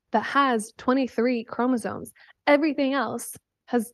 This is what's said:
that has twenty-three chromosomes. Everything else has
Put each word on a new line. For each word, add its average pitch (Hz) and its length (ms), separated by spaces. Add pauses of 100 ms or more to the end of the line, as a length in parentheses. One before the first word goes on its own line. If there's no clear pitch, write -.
(120)
that 214 120
has 254 520
twenty-three 247 680
chromosomes. 233 680 (340)
Everything 285 460
else 240 420 (320)
has 240 280